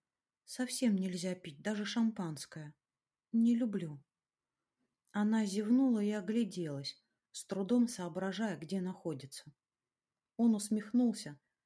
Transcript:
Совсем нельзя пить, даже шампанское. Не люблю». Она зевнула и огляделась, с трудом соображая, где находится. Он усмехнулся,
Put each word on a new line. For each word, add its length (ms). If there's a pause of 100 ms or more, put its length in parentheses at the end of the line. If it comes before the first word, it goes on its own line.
(440)
Совсем 520
нельзя 400
пить, 260
даже 220
шампанское. 920 (560)
Не 240
люблю». 480 (1120)
Она 340
зевнула 560
и 80
огляделась, 880 (300)
с 140
трудом 420
соображая, 680
где 240
находится. 720 (840)
Он 200
усмехнулся, 840 (280)